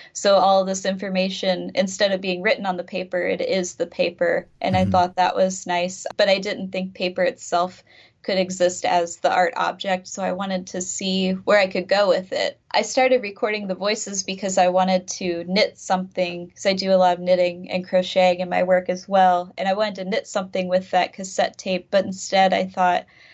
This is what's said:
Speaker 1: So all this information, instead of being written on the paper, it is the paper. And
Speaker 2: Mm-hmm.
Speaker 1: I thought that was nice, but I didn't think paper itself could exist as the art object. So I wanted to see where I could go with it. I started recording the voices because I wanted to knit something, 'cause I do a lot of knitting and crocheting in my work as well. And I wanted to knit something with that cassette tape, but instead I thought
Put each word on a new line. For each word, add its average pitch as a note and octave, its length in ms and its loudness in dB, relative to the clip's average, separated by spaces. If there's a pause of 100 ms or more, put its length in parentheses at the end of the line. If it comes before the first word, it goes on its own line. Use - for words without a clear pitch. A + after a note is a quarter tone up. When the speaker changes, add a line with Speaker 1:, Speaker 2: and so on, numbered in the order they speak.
(120)
Speaker 1:
So G3 240 4
all F#3+ 280 6
this F#3+ 200 -4
information, F#3+ 920 -2
instead G3 340 0
of F#3+ 100 0
being F3+ 220 -4
written G3+ 240 0
on F#3 100 -2
the G3+ 80 -6
paper, F#3 420 -6
it F#3+ 140 -2
is F3+ 360 -2
the E3+ 100 -4
paper. F3 640 -2 (120)
And F#3+ 140 0
Speaker 2:
Mm-hmm. F#3 140 2
Speaker 1:
I - 20 -2
thought F#3 260 2
that F3+ 200 2
was F#3+ 300 0
nice, F3+ 400 -4 (100)
but G3+ 120 4
I G3 100 4
didn't F#3+ 320 -6
think F#3+ 240 -6
paper F#3 280 -4
itself F3+ 640 -2 (380)
could F#3+ 160 -2
exist F#3 460 0
as F3 320 0
the - 160 0
art F3+ 240 2
object. F#3 500 -2
So - 160 -10
I F#3 100 -2
wanted F#3 360 -6
to F3+ 120 -6
see F#3+ 520 -2
where F#3+ 260 2
I G3 80 4
could F#3+ 220 -6
go G3 200 4
with F#3 240 0
it. - 260 -4 (140)
I G#3+ 100 2
started B3+ 400 2
recording G#3 440 -4
the F#3+ 80 -4
voices G3+ 480 -4
because F#3+ 360 -4
I F3+ 100 6
wanted F#3 400 2 (100)
to E3+ 300 -4
knit F#3+ 280 0
something, F3+ 760 -4
'cause - 160 -10
I G3 60 4
do F#3+ 200 0
a - 60 8
lot F3+ 200 6
of - 20 -12
knitting F3+ 500 2
and F#3 180 -4
crocheting F#3 520 2
in F3+ 80 -4
my F3+ 140 0
work F#3 260 2
as F3+ 200 -6
well. F#3 500 4
And F#3+ 100 -2
I F#3+ 60 0
wanted G#3 220 -2
to F#3+ 140 -8
knit A3+ 180 -2
something F#3+ 400 -4
with F#3 240 0
that F3+ 200 2
cassette - 460 -4
tape, F#3 320 -4
but F#3+ 140 2
instead F#3+ 480 2
I F#3+ 140 0
thought F3+ 400 0 (280)